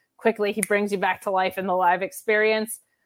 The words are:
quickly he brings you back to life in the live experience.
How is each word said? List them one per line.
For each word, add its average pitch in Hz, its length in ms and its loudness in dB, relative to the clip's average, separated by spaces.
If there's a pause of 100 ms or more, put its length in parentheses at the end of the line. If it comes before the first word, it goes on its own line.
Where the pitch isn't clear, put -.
(180)
quickly 208 340 0
he 214 100 -4
brings 202 300 2
you 196 60 0
back 185 260 -2
to 208 80 -2
life 185 280 0
in 190 80 -4
the 180 80 0
live 180 260 2
experience. 220 800 0 (260)